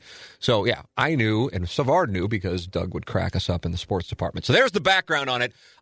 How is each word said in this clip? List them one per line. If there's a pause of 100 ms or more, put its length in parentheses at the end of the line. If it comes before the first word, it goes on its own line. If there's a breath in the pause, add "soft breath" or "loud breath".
(400 loud breath)
So,
yeah, (140)
I
knew,
and
Savard
knew
because
Doug
would
crack
us
up
in
the
sports
department.
So
there's
the
background
on
it. (300 loud breath)